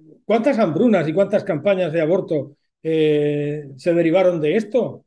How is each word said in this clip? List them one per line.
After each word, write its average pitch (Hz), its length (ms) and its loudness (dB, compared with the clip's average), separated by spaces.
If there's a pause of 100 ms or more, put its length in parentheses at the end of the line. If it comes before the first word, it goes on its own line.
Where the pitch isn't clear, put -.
(260)
¿cuántas 233 320 0
hambrunas 180 500 2
y 156 60 -4
cuántas 196 300 0
campañas 180 500 -2
de 170 80 0
aborto, 156 540 -2 (260)
eh, 147 920 0
se 170 180 0
derivaron 170 440 2
de 151 180 0
esto? 220 500 -4